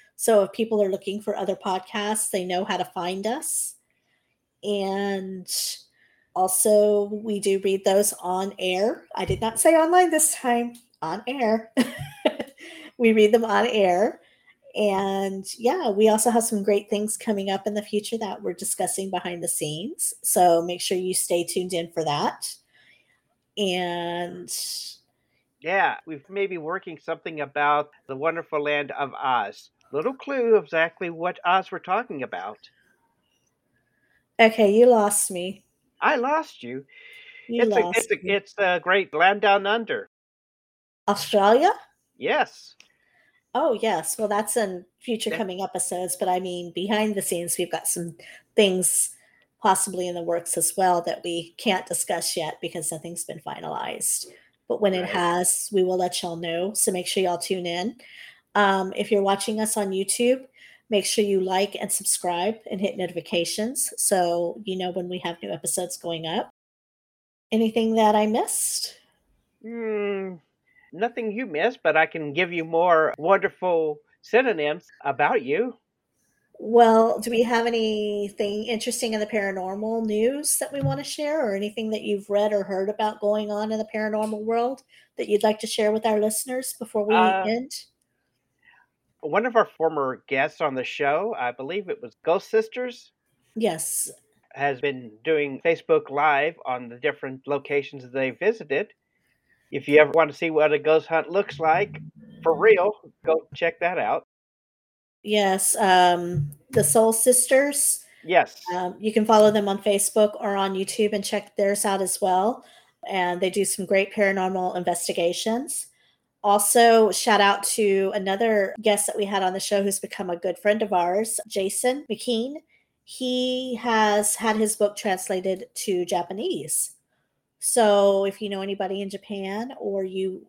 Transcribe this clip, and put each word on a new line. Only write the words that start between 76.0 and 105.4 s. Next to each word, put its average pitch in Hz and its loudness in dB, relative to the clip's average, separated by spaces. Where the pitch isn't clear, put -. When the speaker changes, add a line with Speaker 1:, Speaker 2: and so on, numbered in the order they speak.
Speaker 1:
Well, 226 6
do 233 -6
we 233 2
have 233 2
anything 214 -4
interesting 233 -4
in 214 -2
the 208 -2
paranormal 202 -4
news 233 0
that 302 -6
we 285 -6
want 269 -2
to 285 -10
share, 294 -4
or 196 -2
anything 208 -6
that 214 -4
you've 202 -4
read 208 2
or 202 0
heard 196 -2
about 214 -4
going 208 -2
on 214 -4
in 214 -2
the 214 -6
paranormal 214 -4
world 233 -2
that 226 -6
you'd 208 2
like 214 2
to 220 -6
share 214 0
with 220 -2
our 214 2
listeners 254 -4
before 220 -4
we 214 2
Speaker 2:
Uh, 190 4
Speaker 1:
end? 247 -4
Speaker 2:
one 180 0
of 233 0
our 214 6
former 151 -2
guests 139 -2
on 147 0
the 127 -2
show, 156 -2
I 123 -2
believe 180 -8
it 151 -6
was 120 -16
Ghost 180 0
Sisters, 240 -4
Speaker 1:
Yes. 196 -4
Speaker 2:
has 139 -2
been 127 -6
doing 147 0
Facebook 160 2
Live 143 2
on 123 -6
the 120 -16
different 135 -6
locations 139 -4
they 135 -2
visited. 190 -2
If - -6
you 147 8
ever 147 8
want 160 4
to 143 -14
see 165 -2
what 151 4
a 151 2
ghost 151 4
hunt 160 0
looks 180 -2
like, 160 0
for 165 2
real, 190 6
go 160 0
check 165 -2
that 175 0
out. 127 -2
Speaker 1:
Yes, 202 2